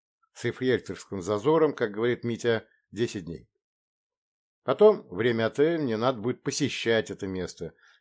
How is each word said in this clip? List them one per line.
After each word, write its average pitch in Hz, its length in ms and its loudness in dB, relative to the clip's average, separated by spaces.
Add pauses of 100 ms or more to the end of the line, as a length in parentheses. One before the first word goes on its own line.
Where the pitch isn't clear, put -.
(320)
С - 140 -6
эфиртерским 107 760 -2
зазором, 139 540 2
как 113 180 -2
говорит 113 320 -2
Митя, 117 420 0 (240)
десять 101 360 -4
дней. 80 240 -12 (1120)
Потом 208 440 6
время 113 380 0
от 110 120 -2
времени 151 360 2
надо 117 260 0
будет 120 220 -6
посещать 113 680 -2
это 98 160 -8
место, 90 480 -8 (260)